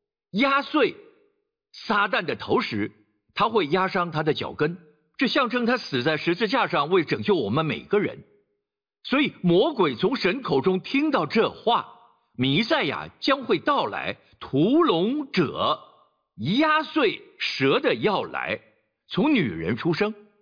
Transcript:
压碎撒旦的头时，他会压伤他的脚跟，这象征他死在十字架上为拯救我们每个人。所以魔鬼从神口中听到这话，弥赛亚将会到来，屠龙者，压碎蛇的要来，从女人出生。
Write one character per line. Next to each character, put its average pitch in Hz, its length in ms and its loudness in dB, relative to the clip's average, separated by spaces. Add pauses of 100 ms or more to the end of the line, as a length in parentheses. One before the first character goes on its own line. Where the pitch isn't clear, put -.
(300)
压 277 320 0
碎 269 340 0 (760)
撒 208 360 -2
旦 208 160 0
的 139 120 -4
头 156 260 0
时， 107 300 -4 (420)
他 220 160 0
会 214 160 2
压 185 220 0
伤 175 240 -2
他 151 100 -2
的 156 140 2
脚 67 180 -8
跟， 156 240 -2 (400)
这 262 100 2
象 262 220 0
征 240 160 -2
他 247 120 2
死 123 260 -4
在 156 140 2
十 170 180 0
字 220 120 0
架 196 200 0
上 151 220 0
为 180 140 4
拯 110 200 -4
救 202 100 2
我 120 160 0
们 151 160 0
每 113 140 -4
个 - 180 0
人。 - 260 -2 (800)
所 277 200 0
以 247 200 0
魔 190 320 4
鬼 165 220 0
从 214 200 0
神 214 280 -2
口 - 180 0
中 185 200 0
听 285 280 -2
到 196 160 0
这 190 240 2
话， - 380 -2 (460)
弥 135 280 0
赛 254 220 0
亚 82 260 -4 (100)
将 269 260 -2
会 208 120 2
到 247 300 0
来， 92 300 -6 (220)
屠 226 440 2
龙 247 480 0
者， 117 480 0 (560)
压 302 480 0
碎 220 400 -2 (160)
蛇 139 400 0
的 202 160 0
要 175 280 0
来， 71 360 -6 (480)
从 277 260 2
女 170 160 2
人 82 280 -4
出 165 180 -2
生。 208 180 -2 (280)